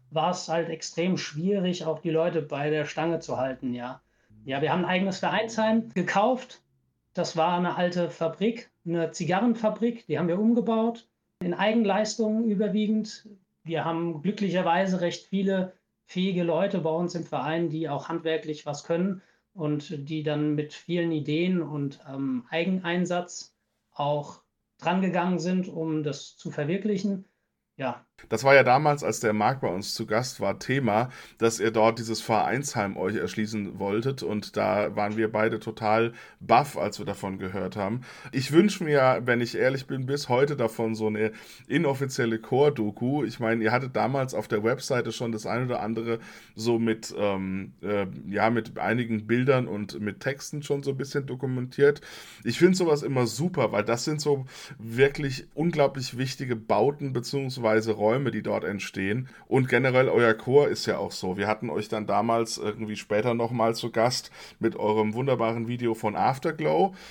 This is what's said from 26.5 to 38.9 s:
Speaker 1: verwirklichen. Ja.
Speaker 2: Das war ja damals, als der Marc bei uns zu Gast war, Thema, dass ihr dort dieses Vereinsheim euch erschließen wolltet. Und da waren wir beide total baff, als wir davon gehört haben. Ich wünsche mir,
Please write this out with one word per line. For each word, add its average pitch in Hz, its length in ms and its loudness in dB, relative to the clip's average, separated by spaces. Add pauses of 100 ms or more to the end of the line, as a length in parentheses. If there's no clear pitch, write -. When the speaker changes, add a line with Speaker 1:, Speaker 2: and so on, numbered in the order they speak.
Speaker 1:
verwirklichen. 190 720 -2 (500)
Ja. 127 300 -6 (220)
Speaker 2:
Das 113 160 -2
war 135 100 8
ja 135 100 10
damals, 143 420 4
als 113 160 0
der 113 100 2
Marc 107 300 2
bei 101 120 0
uns 95 200 -6
zu 113 120 -4
Gast 113 360 -2
war, 98 180 0
Thema, 127 480 0 (300)
dass 113 240 2
ihr 110 100 4
dort 113 280 4
dieses 110 200 -4
Vereinsheim 107 800 0
euch 95 180 -2
erschließen 101 640 -4
wolltet. 110 440 -2
Und 107 340 -4
da 104 400 2
waren 104 180 -2
wir 110 160 0
beide 110 300 0
total 113 500 2 (300)
baff, 123 360 4
als - 220 -2
wir 104 60 -8
davon 98 320 -6
gehört 92 400 -6
haben. 104 240 -2 (320)
Ich 135 180 -2
wünsche 190 320 4
mir, 131 400 4